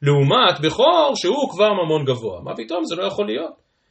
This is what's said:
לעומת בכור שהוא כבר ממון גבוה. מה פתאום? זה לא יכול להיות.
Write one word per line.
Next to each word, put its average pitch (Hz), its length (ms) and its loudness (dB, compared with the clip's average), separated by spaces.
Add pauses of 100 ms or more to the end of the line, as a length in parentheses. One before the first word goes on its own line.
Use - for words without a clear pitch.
לעומת 143 600 4
בכור 285 520 2
שהוא 240 360 -2
כבר 208 220 2
ממון 156 320 -2
גבוה. 113 400 -4
מה - 120 -10
פתאום? 320 280 -6
זה 175 120 -6
לא 190 100 -6
יכול 208 200 -4
להיות. - 400 -10 (240)